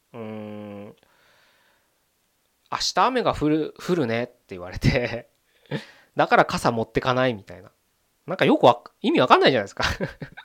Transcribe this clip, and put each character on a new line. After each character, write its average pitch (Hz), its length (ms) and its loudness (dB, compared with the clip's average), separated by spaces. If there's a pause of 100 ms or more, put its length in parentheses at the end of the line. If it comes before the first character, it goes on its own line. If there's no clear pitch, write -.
(120)
う 127 40 -20
ー 117 40 -14
ん、 104 720 -14 (1800)
「明 - 80 -4 (160)
日 185 120 4
雨 247 160 -2
が 139 120 0
降 147 140 -2
る、 151 300 0
降 - 160 -4
る 151 120 0
ね」 117 180 -2
っ - 20 -6
て - 80 -20 (140)
言 92 120 -14
わ 90 100 -14
れ - 80 -12
て、 123 520 -2 (400)
<laughs> - 180 -8 (260)
「だ 151 120 2
か 240 100 2
ら 175 80 6
傘 175 260 0
持 113 120 -2
っ - 100 -8
て 131 80 -2
か 127 140 0
な 127 120 2
い」 127 60 0
み 101 120 -12
た 90 120 -20
い 90 60 -20
な。 104 80 -20 (560)
な 160 80 -8
ん - 20 -6
か - 80 2
よ 254 140 4
く - 60 4
わ-、 120 180 6 (180)
意 254 120 -2
味 294 80 2
わ 127 60 4
か - 120 6
ん - 20 2
な 370 80 4
い 147 40 4
じ 127 40 0
ゃ 110 40 2
な - 20 -2
い - 20 -6
で 95 40 -10
す - 60 -20
か。 - 100 -4 (600)